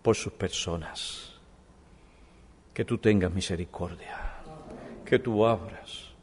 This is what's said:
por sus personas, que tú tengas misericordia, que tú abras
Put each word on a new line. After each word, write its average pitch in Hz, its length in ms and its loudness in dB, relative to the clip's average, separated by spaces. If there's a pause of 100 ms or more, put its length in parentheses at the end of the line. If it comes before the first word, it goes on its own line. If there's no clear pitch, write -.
por 110 140 6
sus - 160 -6
personas, - 1000 -6 (1400)
que - 120 0
tú 117 140 0
tengas 95 340 6
misericordia, 87 840 -4 (880)
que 123 140 4
tú 110 260 4
abras - 640 -2 (120)